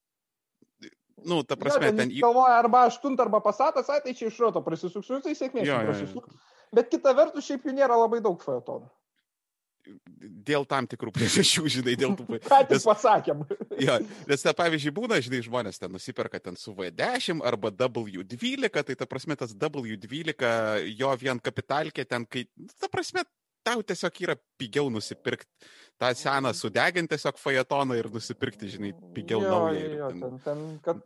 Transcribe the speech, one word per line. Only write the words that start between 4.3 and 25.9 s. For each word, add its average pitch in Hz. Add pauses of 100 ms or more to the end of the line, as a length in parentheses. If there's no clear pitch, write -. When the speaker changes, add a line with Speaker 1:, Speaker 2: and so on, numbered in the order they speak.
Speaker 2:
roto 196
prasisuksiu, 180
tai 302
sėkmės 254
Speaker 1:
Jo, 143
jo, 120
jo. 110
Speaker 2:
prasisuksiu. 101 (360)
Bet 233
kita 277
vertus, 302
šiaip 277
jų 277
nėra 254
labai 226
daug 196
Phaetonų. 123 (1600)
Speaker 1:
Dėl 143
tam 131
tikrų 113
<laughs> -
priežasčių, 135
žinai, 123
dėl 131
tų 123
pa-, 117
Speaker 2:
Ką 277
tik 269
Speaker 1:
nes -
Speaker 2:
pasakėm. 202 (380)
Speaker 1:
Jo, 131 (320)
nes 143
ten, 160
pavyzdžiui, 156
būna, 214
žinai, 123
žmonės 113
ten 92
nusiperka 92
ten 90
su 104
V 90
dešimt 175
arba 113
W 110
dvylika, 214
tai 135
ta 131
prasme 143
tas 113
W 120
dvylika, 117
jo 113
vien 123
kapitalkė 139
ten, 117
kai, 123 (340)
ta 392
prasme, 359 (420)
tau 233
tiesiog 180
yra 160 (220)
pigiau 139
nusipirkt 113 (540)